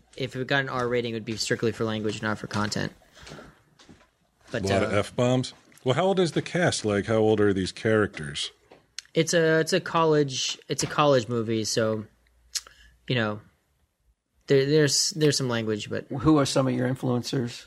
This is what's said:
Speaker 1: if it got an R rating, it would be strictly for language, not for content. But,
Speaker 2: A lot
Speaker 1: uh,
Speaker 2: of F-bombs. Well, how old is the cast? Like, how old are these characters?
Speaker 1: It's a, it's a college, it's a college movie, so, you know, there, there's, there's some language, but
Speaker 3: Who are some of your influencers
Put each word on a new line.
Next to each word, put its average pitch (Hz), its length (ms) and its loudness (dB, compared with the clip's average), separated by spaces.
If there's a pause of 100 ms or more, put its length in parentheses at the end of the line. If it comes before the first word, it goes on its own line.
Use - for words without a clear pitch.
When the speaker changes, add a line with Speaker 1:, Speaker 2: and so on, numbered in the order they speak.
(160)
Speaker 1:
if 131 180 -8
it 127 120 -6
got 139 140 2
an 135 100 -4
R 123 180 -2
rating, 120 240 -2
it - 20 -4
would 113 120 -8
be 110 100 -6
strictly 117 360 -2
for 117 120 -6
language, 107 380 -4
not 107 160 -2
for - 80 -12
content. 104 460 -4 (1600)
But, 113 140 -4
Speaker 2:
A 95 40 0
lot 98 140 2
Speaker 1:
uh, 107 40 0
Speaker 2:
of 110 80 -4
F-bombs. 123 600 0 (300)
Well, 131 100 2
how 165 100 0
old 190 160 2
is 165 120 2
the 156 100 0
cast? 165 420 0
Like, 101 220 0
how 113 100 2
old 107 240 4
are 104 120 4
these 95 200 -2
characters? 92 760 -2 (640)
Speaker 1:
It's 165 200 0
a, 160 260 4
it's 160 120 -2
a 180 80 2
college, 151 800 0 (100)
it's 147 140 -4
a 147 40 -2
college 139 420 4
movie, 113 360 -2
so, 110 400 -2 (1040)
you 131 60 0
know, 110 260 -2 (1080)
there, 135 200 4
there's, 147 440 4
there's 151 260 2
some 131 120 -2
language, 110 420 -2
but 107 160 -6 (140)
Speaker 3:
Who 156 180 6
are 139 80 2
some 135 200 2
of 127 80 0
your 123 140 0
influencers 123 800 -4